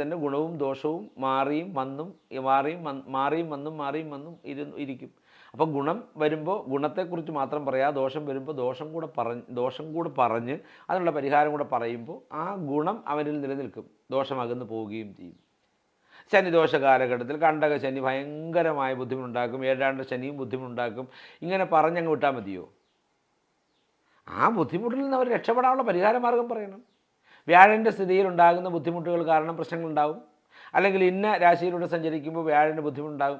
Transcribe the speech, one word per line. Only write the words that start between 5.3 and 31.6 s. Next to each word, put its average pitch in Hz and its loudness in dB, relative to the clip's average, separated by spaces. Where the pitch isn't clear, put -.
അപ്പോൾ 147 2
ഗുണം 143 0
വരുമ്പോൾ 156 0
ഗുണത്തെക്കുറിച്ച് 160 -4
മാത്രം 143 -4
പറയാ, 135 2
ദോഷം 139 -2
വരുമ്പോൾ 135 -6
ദോഷം 131 -4
കൂടെ 160 -8
പറഞ്ഞ്, 117 -4
ദോഷം 131 -4
കൂടെ 165 -4
പറഞ്ഞ് 120 0
അതിനുള്ള 175 0
പരിഹാരം 147 4
കൂടെ 147 -4
പറയുമ്പോൾ 117 -4
ആ 151 -6
ഗുണം 156 0
അവനിൽ 151 -2
നിലനിൽക്കും, 135 -8
ദോഷം 135 -2
അകന്നു 123 -6
പോവുകയും 110 -8
ചെയ്യും. 87 -20
ശനിദോഷ 170 6
കാലഘട്ടത്തിൽ 131 4
കണ്ടക 156 4
ശനി 135 -2
ഭയങ്കരമായ 147 0
ബുദ്ധിമുട്ടുണ്ടാക്കും, 123 -4
ഏഴാണ്ട് 131 0
ശനിയും 131 -6
ബുദ്ധിമുട്ടുണ്ടാക്കും, 123 -6
ഇങ്ങനെ 185 0
പറഞ്ഞങ്ങ് 165 4
വിട്ടാൽ 139 2
മതിയോ? 95 -8
ആ 92 0
ബുദ്ധിമുട്ടിൽ 208 -2
നിന്ന് 269 0
അവർ 254 0
രക്ഷപ്പെടാനുള്ള 254 2
പരിഹാര 196 2
മാർഗം 240 0
പറയണം. 208 -10
വ്യാഴൻ്റെ 208 10
സ്ഥിതിയിൽ 190 2
ഉണ്ടാകുന്ന 175 6
ബുദ്ധിമുട്ടുകൾ 170 -2
കാരണം 160 2
പ്രശ്നങ്ങളുണ്ടാവും, 156 -2
അല്ലെങ്കിൽ 190 4
ഇന്ന 190 2
രാശിയിലൂടെ 175 4